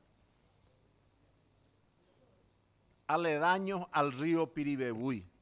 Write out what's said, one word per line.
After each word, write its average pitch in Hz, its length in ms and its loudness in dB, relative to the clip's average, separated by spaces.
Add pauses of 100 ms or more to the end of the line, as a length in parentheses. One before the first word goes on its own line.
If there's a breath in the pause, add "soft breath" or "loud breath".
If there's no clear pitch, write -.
(3000)
aledaños 175 840 0
al 143 200 2
río 165 420 0
Piribebuy. 131 720 -2 (160)